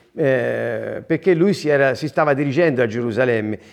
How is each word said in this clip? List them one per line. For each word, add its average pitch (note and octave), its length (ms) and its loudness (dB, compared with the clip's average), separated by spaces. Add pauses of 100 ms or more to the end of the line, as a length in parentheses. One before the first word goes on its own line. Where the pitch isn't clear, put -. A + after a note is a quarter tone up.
(140)
eh, A#2 920 -2
perché E3 280 0
lui F3 200 2
si - 160 -4
era, C#3 260 2
si D3+ 140 -6
stava D3+ 240 2
dirigendo C#3 480 0
a B2 40 2
Gerusalemme. A2+ 720 -2 (140)